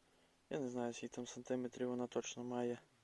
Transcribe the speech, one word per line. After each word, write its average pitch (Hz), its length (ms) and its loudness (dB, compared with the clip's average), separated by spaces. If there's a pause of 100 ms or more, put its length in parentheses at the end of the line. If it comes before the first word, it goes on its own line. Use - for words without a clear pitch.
(500)
я 160 80 0
не 135 100 0
знаю, 120 260 0
скільки - 200 -6
там 123 120 -4
сантиметрів 127 640 0
вона 123 180 2
точно 120 380 -2
має. 120 340 2 (260)